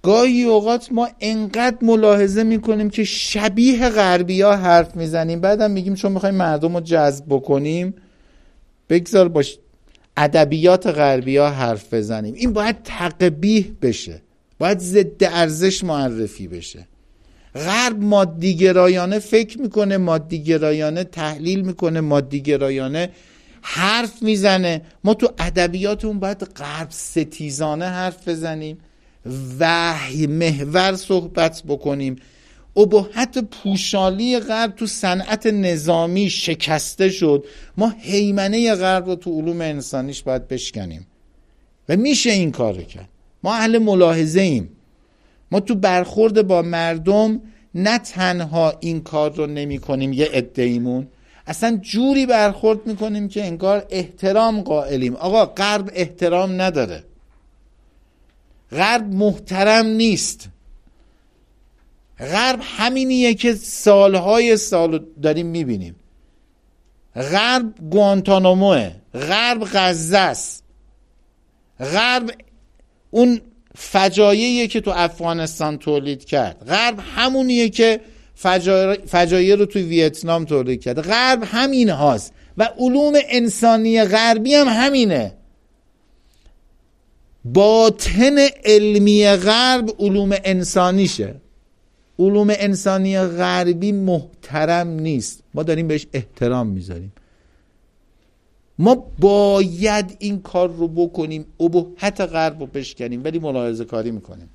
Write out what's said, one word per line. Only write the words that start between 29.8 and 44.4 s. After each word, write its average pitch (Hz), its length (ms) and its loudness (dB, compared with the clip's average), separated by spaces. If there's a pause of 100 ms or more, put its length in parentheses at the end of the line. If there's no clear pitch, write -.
محور 160 680 -2
صحبت 175 720 -2
بکنیم. 139 480 -6 (600)
ابهت 208 640 2
پوشالی 196 1000 -2
غرب 220 360 -4
تو 226 100 -6
صنعت 196 600 -4
نظامی 175 840 0
شکسته 160 800 -2
شد، 151 340 0 (320)
ما 220 220 0
هیمنهٔ 202 760 0
غرب 185 320 0
رو 185 80 -2
تو 170 260 -6
علوم 170 200 -4
انسانیش 139 600 -8
باید 131 260 -6
بشکنیم 92 580 -10 (840)
و 175 80 0
می‌شه 247 340 0
این 180 220 0
کار 113 220 -4
رو 92 80 -12
کرد. - 260 -20 (340)
ما 208 120 -2
اهل 226 240 2
ملاحظه 175 600 4